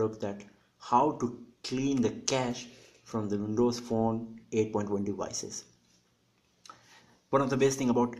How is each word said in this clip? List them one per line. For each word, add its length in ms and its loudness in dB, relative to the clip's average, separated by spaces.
look 220 -2
at 200 -6
how 320 4
to 80 0
clean 360 -2
the 120 2
cache 360 -2
from 220 -6
the 120 -2
Windows 400 2
Phone 600 -2
eight 200 2
point 160 0
one 160 -2
devices. 600 -6
One 100 6
of 80 2
the 80 2
best 220 4
thing 100 2
about 300 4